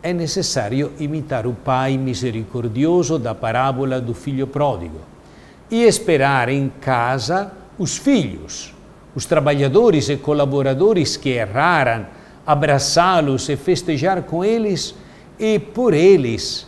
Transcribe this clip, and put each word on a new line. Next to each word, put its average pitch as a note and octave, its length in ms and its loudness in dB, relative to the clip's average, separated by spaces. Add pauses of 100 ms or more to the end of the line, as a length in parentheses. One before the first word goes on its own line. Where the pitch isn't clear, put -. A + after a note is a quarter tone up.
é F3 120 -4
necessário C#3+ 840 -2
imitar C#3+ 480 -4
o B2 80 -2
Pai C3 440 0
misericordioso B2+ 1200 0
da A2+ 160 -4
parábola C3 640 -2
do A#2 140 -6
filho C3+ 340 -4
pródigo G2 540 -4 (680)
e A#3 140 2
esperar C#3 640 4
em C#3 240 0 (100)
casa C3 720 0 (260)
os F3 200 -6
filhos, A#2 760 -2 (400)
os - 120 -8
trabalhadores D3 840 4
e C#3+ 80 0
colaboradores C#3+ 1000 0
que C3+ 140 -4
erraram, A#2+ 720 0 (400)
abraçá-los D3+ 1040 2
e C#3+ 80 -2
festejar E3+ 680 -2
com E3 200 -4
eles G#3+ 520 -2 (420)
e A3 220 2
por A#3 340 0
eles D3 760 2